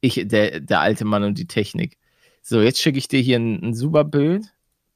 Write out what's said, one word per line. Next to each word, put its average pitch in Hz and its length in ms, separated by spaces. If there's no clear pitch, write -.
Ich, 123 260
der, 104 340
der 76 200
alte 104 240
Mann 107 180
und 104 160
die 87 80
Technik. - 500
So, 117 180
jetzt 117 200
schicke 135 180
ich 135 80
dir 135 140
hier 123 180
ein, 113 300
ein 120 60
super 147 280
Bild, 151 440